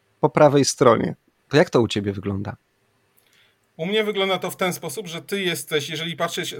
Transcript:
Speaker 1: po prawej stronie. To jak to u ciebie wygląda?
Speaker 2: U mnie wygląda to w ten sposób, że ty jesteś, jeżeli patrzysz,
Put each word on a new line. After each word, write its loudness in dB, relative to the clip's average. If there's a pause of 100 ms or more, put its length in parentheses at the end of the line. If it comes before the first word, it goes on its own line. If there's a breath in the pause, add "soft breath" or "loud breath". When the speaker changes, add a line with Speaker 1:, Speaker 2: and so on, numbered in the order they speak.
(200)
Speaker 1:
po 2
prawej 6
stronie. 4 (340)
To -2
jak 4
to 4
u 2
ciebie -4
wygląda? -6 (1200)
Speaker 2:
U -8
mnie 0
wygląda 0
to -6
w -12
ten 0
sposób, -10
że -12
ty -6
jesteś, -4
jeżeli -8
patrzysz, -6